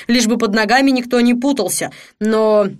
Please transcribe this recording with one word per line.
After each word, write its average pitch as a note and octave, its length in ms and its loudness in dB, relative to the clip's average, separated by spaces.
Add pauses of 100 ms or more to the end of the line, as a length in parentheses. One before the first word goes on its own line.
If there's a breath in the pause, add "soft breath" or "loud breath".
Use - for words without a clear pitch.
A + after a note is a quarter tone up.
лишь A#3+ 180 2
бы A#3 100 0
под A3 180 -2
ногами A#3+ 360 2
никто B3 300 0
не A#3+ 140 2
путался. C4+ 560 -4 (300 loud breath)
Но G#3+ 480 2 (120)